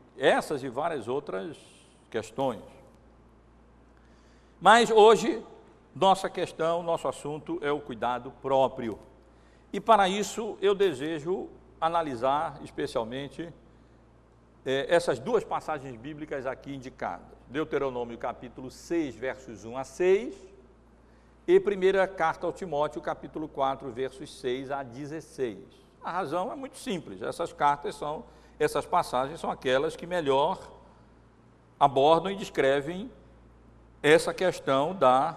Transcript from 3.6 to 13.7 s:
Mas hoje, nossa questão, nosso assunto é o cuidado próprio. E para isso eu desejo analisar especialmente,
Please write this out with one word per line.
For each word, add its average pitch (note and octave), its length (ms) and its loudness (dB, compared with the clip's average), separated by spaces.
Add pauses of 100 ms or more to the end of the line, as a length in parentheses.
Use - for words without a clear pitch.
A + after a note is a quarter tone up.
Mas G#3+ 300 8
hoje, A3 520 8 (520)
nossa F#3 340 4
questão, E3+ 540 -2
nosso E3 260 -2
assunto D3 540 -6
é C#3+ 100 0
o D3 80 -2
cuidado B2 500 -4 (120)
próprio. B2+ 560 2 (760)
E G3 80 -6
para G3+ 280 6
isso G3+ 520 -4
eu G3+ 140 4
desejo E3 720 -2 (320)
analisar D3+ 800 0
especialmente, C3+ 920 -6 (1120)